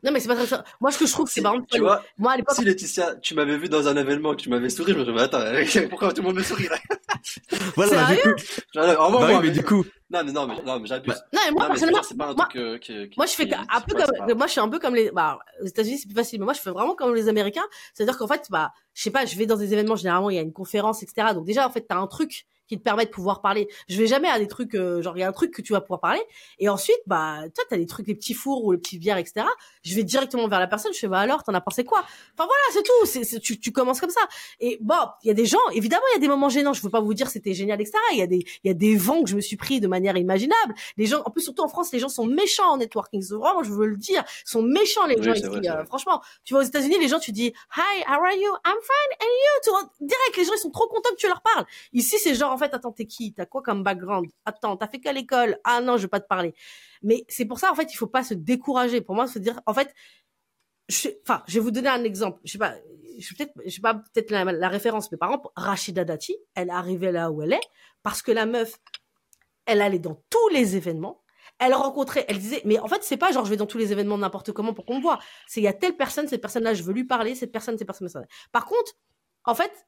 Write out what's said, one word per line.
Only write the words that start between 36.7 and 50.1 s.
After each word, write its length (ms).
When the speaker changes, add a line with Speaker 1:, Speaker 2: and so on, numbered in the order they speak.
Speaker 1:
Je 100
veux 80
pas 120
vous 120
dire 160
c'était 240
génial, 280
et 40
cetera. 160
Il 60
y 20
a 60
des, 120
il 40
y 40
a 20
des 220
vents 260
que 80
je 60
me 60
suis 160
pris 240
de 60
manière 280
imaginable. 580
Les 120
gens, 180
en 40
plus, 120
surtout 220
en 40
France, 240
les 80
gens 80
sont 180
méchants 460
en 60
networking. 440
C'est 120
vraiment, 300
je 100
veux 140
le 100
dire, 260
ils 40
sont 120
méchants, 460
les 100
Speaker 2:
Oui, 80
Speaker 1:
gens 80
Speaker 2:
c'est 80
Speaker 1:
ici, 80
Speaker 2:
vrai, 120
c'est 100
Speaker 1:
euh, 20
Speaker 2:
vrai. 140
Speaker 1:
franchement. 340
Tu 80
vois, 100
aux 20
États-Unis, 360
les 80
gens, 100
tu 140
dis, 140
hi, 320
how 60
are 100
you ? 160
I'm 160
fine, 380
and 60
you ? 400
Tu 60
vois, 280
direct, 380